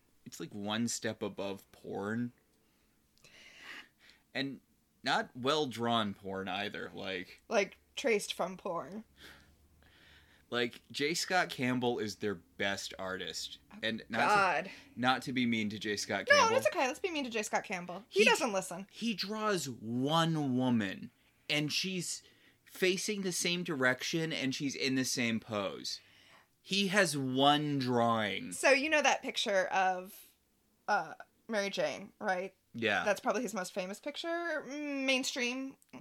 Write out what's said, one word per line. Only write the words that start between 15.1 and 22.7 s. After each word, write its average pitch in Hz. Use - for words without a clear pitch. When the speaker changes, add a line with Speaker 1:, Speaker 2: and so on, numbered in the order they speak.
Speaker 1:
to 135
be 123
mean 110
to 107
J. 104
Scott 98
Speaker 2:
No, 587
Speaker 1:
Campbell. 466
Speaker 2:
that's 571
okay. 349
Let's -
be 381
mean 294
to 247
J. 214
Scott 208
Campbell. 180
He -
Speaker 1:
He -
Speaker 2:
doesn't 285
listen. 190
Speaker 1:
he 226
draws 202
one 139
woman, 117
and 151
she's 185
facing 190